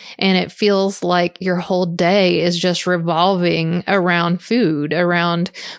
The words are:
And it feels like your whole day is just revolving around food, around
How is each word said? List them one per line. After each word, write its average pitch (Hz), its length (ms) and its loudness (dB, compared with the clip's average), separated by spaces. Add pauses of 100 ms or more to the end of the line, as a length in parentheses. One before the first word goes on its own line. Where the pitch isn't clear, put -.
(180)
And 190 200 2
it 175 160 -2
feels 196 500 0
like 175 380 0
your 180 160 0
whole 185 280 -2
day 175 540 2
is 175 180 0
just 175 300 -2
revolving 170 1000 0
around 175 520 0
food, 160 520 0
around 175 580 0 (260)